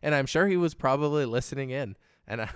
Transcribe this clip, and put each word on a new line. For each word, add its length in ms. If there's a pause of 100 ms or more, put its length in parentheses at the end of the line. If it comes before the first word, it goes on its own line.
And 120
I'm 120
sure 220
he 100
was 160
probably 500
listening 460
in. 260 (320)
And 140
<laughs> 0
I, 140